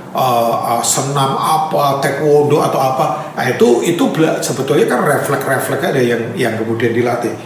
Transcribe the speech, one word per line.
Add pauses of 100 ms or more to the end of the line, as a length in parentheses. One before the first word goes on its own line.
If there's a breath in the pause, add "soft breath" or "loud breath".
(120)
eh, (200)
eh,
senam
apa,
taekwondo
atau
apa.
Nah,
itu,
itu
bela-,
sebetulnya
kan
refleks-refleks
ada
yang,
yang
kemudian
dilatih. (140)